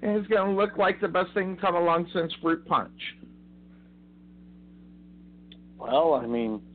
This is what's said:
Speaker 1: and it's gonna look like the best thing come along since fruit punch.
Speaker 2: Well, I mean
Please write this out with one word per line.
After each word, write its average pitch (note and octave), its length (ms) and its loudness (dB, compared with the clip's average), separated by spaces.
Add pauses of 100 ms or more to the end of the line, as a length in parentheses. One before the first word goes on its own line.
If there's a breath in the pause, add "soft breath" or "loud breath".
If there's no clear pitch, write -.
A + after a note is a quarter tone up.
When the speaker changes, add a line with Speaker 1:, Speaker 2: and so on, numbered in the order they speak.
Speaker 1:
and G#3 160 0
it's G3+ 120 -2
gonna G3 280 2
look G3+ 220 0
like G3+ 240 2
the G3 60 0
best F3+ 260 -2
thing F#3+ 260 -2
come F#3 140 0
along E3+ 400 2
since E3 260 -2
fruit E3 260 0
punch. A#2 320 -2 (2750)
Speaker 2:
Well, C#3+ 380 2
I B2 100 0
mean A2+ 380 -2 (120)